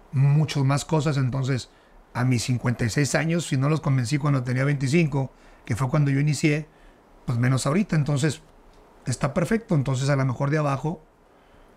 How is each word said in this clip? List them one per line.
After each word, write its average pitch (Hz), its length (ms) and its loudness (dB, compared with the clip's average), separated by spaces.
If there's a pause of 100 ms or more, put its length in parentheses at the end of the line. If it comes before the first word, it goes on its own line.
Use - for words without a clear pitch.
(120)
muchas 143 520 2
más 139 220 2
cosas. 151 320 0
Entonces, 131 520 -2 (440)
a 120 120 -2
mis 123 180 2
cincuenta 123 420 -2
y 113 40 0
seis 147 260 0
años, 165 320 0
si 143 100 -2
no 139 120 0
los 156 120 0
convencí 135 360 0
cuando 143 260 0
tenía 127 200 -2
veinticinco, 139 680 0 (340)
que 117 100 -4
fue 131 140 -2
cuando 143 220 2
yo 135 80 2
inicié, 151 480 0 (580)
pues 123 140 -4
menos 123 260 2
ahorita. 165 300 0
Entonces, 147 460 0 (640)
está 131 280 -2
perfecto. 196 420 0
Entonces, 135 340 0
a 143 60 2
lo 135 100 2
mejor 135 240 -2
de 151 80 0
abajo 151 440 -4 (760)